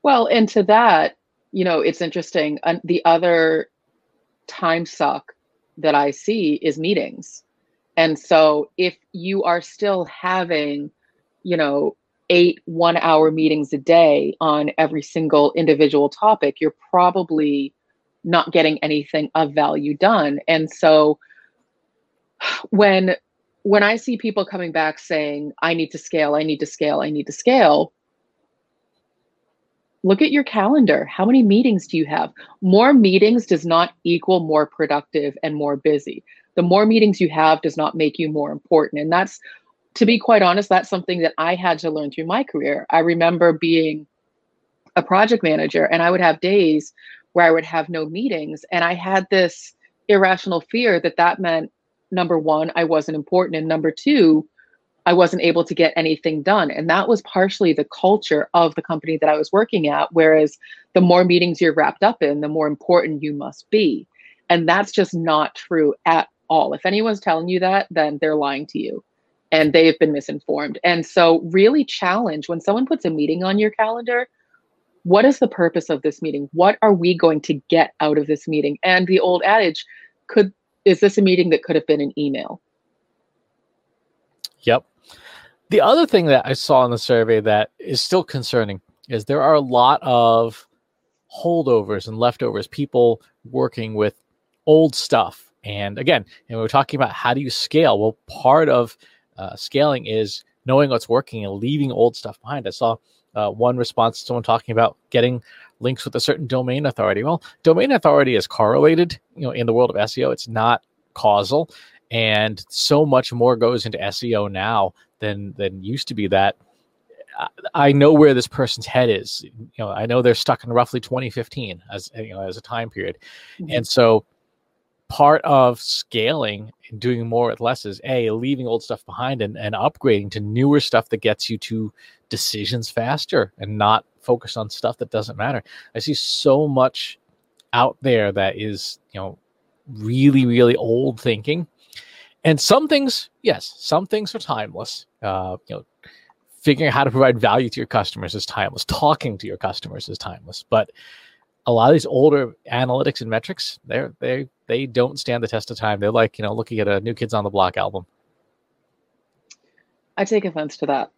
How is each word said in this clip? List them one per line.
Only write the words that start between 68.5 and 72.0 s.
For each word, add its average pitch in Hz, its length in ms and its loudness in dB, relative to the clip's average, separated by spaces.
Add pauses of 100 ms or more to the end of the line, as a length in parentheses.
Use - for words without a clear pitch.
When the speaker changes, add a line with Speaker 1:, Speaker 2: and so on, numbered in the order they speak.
Speaker 1:
to - 120 -10
you. - 240 -10 (480)
And 156 220 4
they 165 120 8
have 156 140 4
been 156 120 2
misinformed. 147 720 -6
And 170 220 0
so 165 360 4 (100)
really 226 340 4
challenge 180 640 -4